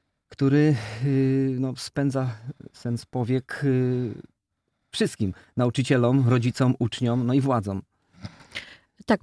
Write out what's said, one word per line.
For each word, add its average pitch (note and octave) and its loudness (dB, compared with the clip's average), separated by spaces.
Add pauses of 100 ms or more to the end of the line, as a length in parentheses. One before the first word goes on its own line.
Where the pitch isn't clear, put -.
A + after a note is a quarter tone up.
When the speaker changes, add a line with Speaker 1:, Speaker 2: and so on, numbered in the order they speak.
(300)
Speaker 1:
który, D3 4 (300)
y, C3+ 2
no, C3 -2
spędza C3+ -2 (440)
sen A#2+ -6
z - -14
powiek, B2+ -4
y, B2+ 0 (800)
wszystkim. G#2 -2 (240)
Nauczycielom, B2 2
rodzicom, B2+ 2
uczniom, A#2+ -2
no B2 0
i C#3 4
władzom. G#2+ -2 (1200)
Speaker 2:
Tak, A3 2